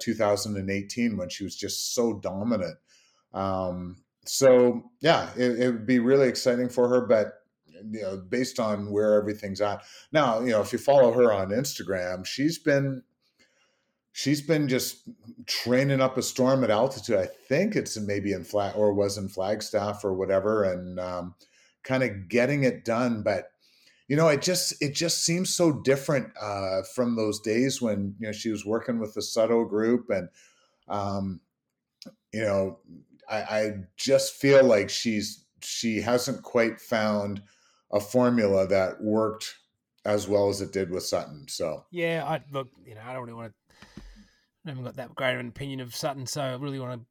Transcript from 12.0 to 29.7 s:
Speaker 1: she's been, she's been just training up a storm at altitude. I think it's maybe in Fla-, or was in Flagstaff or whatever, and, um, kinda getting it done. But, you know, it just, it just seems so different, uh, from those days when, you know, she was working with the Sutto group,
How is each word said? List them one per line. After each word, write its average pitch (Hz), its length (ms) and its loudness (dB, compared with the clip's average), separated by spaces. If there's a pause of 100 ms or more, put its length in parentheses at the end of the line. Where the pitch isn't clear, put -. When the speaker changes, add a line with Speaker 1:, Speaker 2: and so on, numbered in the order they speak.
Speaker 1:
she's 156 340 -2
been, 139 440 0 (1080)
she's 143 280 -2
been 147 280 0
just - 400 -4 (380)
training 131 540 2
up 131 160 2
a 123 60 -2
storm 131 400 2
at 110 80 2
altitude. 110 480 0
I 92 80 0
think 190 480 -2
it's - 240 -2
maybe 101 340 -2
in 87 120 -4
Fla-, 101 320 -2
or 104 180 4
was 101 240 0
in 95 100 -6
Flagstaff 101 760 -4
or 95 100 0
whatever, 98 480 2
and, 90 380 -4
um, 90 340 -8 (480)
kinda 131 260 0
getting 117 560 0
it 123 180 0
done. 117 400 -2
But, 98 280 -2 (580)
you 139 80 0
know, 160 120 6
it 143 120 4
just, 175 420 -2
it 147 120 -2
just 165 280 -2
seems 175 300 0
so 170 180 4
different, 135 680 0
uh, 98 400 -2 (140)
from 120 200 0
those 107 260 -2
days 123 420 0
when, 101 360 -2
you 107 80 -8
know, 107 60 -6
she 107 160 -6
was 104 160 -4
working 113 340 -2
with 110 140 -6
the 104 80 -6
Sutto 113 480 2
group, 113 400 0